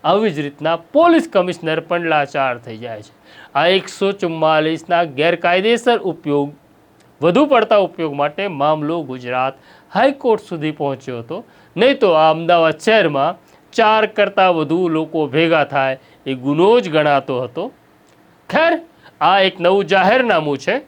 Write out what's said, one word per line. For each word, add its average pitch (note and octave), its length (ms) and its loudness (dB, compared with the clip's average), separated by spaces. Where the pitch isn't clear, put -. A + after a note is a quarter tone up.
આવી G3 300 2
જ D3 100 -6
રીતના D3 320 -4
પોલીસ E4 400 4
કમિશનર E3+ 480 -2
પણ E3+ 320 -4
લાચાર C#3+ 400 -2
થઈ A2+ 160 -14
જાય A2+ 240 -12
છે. - 80 -20
આ E3 180 2
એકસો G3 320 -4
ચુમ્માલીસના D#3+ 840 0
ગેરકાયદેસર F#3 800 0
ઉપયોગ, C#3+ 400 -4
વધુ B3+ 320 4
પડતા A3 340 4
ઉપયોગ D#3+ 320 -6
માટે D3+ 300 -4
મામલો D3+ 400 -2
ગુજરાત B2+ 440 -4
હાઈકોર્ટ B3+ 580 0
સુધી D#3 300 -6
પહોંચ્યો C3 420 -8
હતો. D#3+ 160 -12
નહીં C4 260 2
તો G#3 140 4
આ D#3 180 6
અમદાવાદ E3 500 2
શહેરમાં E3 520 2
ચાર A3 300 2
કરતાં G3 400 2
વધુ D#3 200 -2
લોકો D#3 380 -4
ભેગા D#3+ 380 2
થાય C3+ 260 -2
એ C3 180 -4
ગુનો D#3 260 2
જ F#3 140 -8
ગણાતો C#3+ 480 0
હતો. B2+ 220 -8
ખેર, D#4+ 240 0
આ F3 200 2
એક F#3+ 240 0
નવું F#3 280 2
જાહેરનામું F#3+ 720 2
છે. F#3 100 -2